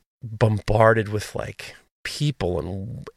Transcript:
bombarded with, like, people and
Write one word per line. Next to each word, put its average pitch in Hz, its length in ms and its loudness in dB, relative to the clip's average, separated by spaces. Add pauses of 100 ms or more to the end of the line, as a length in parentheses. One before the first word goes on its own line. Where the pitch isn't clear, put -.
(220)
bombarded 110 880 4
with, 104 240 -6
like, - 400 -10 (300)
people 92 540 -2
and 98 600 -8